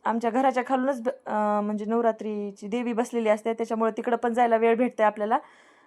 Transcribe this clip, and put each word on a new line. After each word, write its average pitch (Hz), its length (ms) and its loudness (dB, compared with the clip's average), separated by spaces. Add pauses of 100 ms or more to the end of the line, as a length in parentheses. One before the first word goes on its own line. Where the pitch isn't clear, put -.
आमच्या 226 240 0
घराच्या 254 380 2
खालूनच 254 340 0
ब-, 233 80 -4
अ, 208 520 -2
म्हणजे 208 240 -4
नवरात्रीची 214 840 -2
देवी 240 260 -2
बसलेली 233 360 0
असते, 220 240 0
त्याच्यामुळे 226 380 -2
तिकडं 233 260 -2
पण 233 160 -2
जायला 233 240 4
वेळ 226 180 4
भेटते 240 280 0
आपल्याला. 214 360 2 (480)